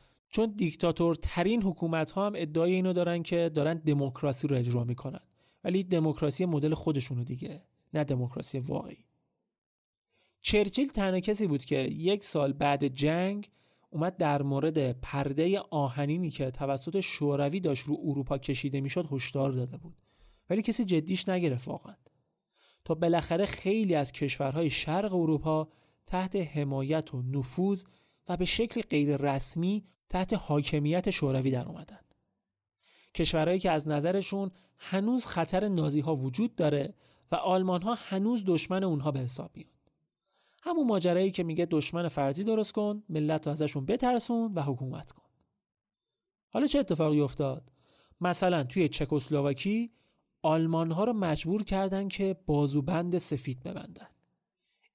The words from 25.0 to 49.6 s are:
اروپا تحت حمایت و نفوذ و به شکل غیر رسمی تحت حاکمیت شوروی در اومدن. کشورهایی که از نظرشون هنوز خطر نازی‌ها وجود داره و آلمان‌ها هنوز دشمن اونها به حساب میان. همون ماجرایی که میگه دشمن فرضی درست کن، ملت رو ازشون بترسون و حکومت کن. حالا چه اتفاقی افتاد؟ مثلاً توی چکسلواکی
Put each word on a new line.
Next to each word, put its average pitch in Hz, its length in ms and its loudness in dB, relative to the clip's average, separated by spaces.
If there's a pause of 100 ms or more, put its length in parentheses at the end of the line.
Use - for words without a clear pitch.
اروپا 156 540 2 (380)
تحت 185 300 -4
حمایت 147 800 -2
و 127 80 -4
نفوذ 139 640 -2 (420)
و 180 100 -4
به 180 80 0
شکل 226 360 0
غیر 147 360 2
رسمی 160 680 0 (240)
تحت 185 240 0
حاکمیت 151 760 0
شوروی 135 420 0
در 123 160 -2
اومدن. - 320 -16 (1160)
کشورهایی 165 440 2
که 180 120 2
از 151 160 0
نظرشون 185 640 0 (260)
هنوز 220 480 0
خطر 185 420 0
نازی‌ها 151 480 2
وجود 135 400 -2
داره 147 380 2 (380)
و 170 40 2
آلمان‌ها 185 600 2
هنوز 208 500 0
دشمن 185 360 2
اونها 151 280 0
به 131 80 -2
حساب 127 360 -6
میان. - 140 -18 (920)
همون 320 240 2
ماجرایی 185 440 4
که 185 120 -2
میگه 170 220 0
دشمن 170 420 0
فرضی 143 360 -2
درست 220 280 0
کن، 208 380 -2
ملت 156 380 0
رو 147 40 -2
ازشون 151 340 -2
بترسون 233 680 0
و 165 80 -2
حکومت 131 500 -4
کن. - 180 -20 (1200)
حالا 254 180 2
چه 285 120 2
اتفاقی 156 400 2
افتاد؟ 135 520 -2 (500)
مثلاً 175 420 2
توی 156 260 2
چکسلواکی 151 1040 0 (500)